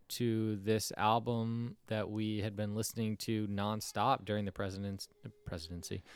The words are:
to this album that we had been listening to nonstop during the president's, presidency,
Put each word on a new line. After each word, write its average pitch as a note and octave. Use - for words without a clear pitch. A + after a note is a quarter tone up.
to A2
this G#2+
album A#2
that G#2+
we G#2+
had G#2
been G#2
listening A2
to G#2+
nonstop G#2
during G#2
the F#2+
president's, G2
presidency, F2